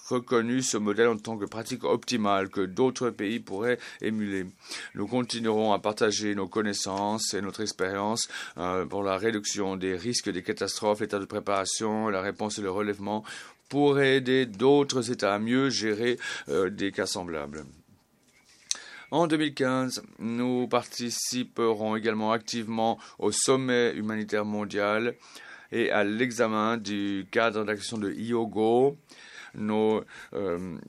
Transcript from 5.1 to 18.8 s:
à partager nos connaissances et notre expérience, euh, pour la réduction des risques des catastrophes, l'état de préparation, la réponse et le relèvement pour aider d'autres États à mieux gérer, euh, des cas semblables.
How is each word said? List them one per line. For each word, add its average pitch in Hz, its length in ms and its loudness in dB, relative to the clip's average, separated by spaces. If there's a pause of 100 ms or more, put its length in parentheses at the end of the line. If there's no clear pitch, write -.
à 98 60 2
partager 104 560 0
nos 98 120 -2
connaissances 104 840 -2
et 98 80 -2
notre 98 200 -6
expérience, 101 680 -2 (300)
euh, 90 260 0
pour 95 160 -4
la 98 160 0
réduction 101 580 0
des 92 200 -2
risques 104 340 -2
des 90 140 -2
catastrophes, 104 580 0
l'état 104 180 -2
de 98 60 -6
préparation, 104 840 0
la 95 120 0
réponse 104 380 -4
et - 20 -6
le 98 80 -2
relèvement 104 540 -2 (460)
pour 143 300 4
aider 131 460 4
d'autres 131 640 4
États 104 220 2
à 104 60 0
mieux 127 300 2
gérer, 110 480 0 (300)
euh, 92 220 2
des 98 220 -2
cas 95 160 -2
semblables. 78 580 -6 (1400)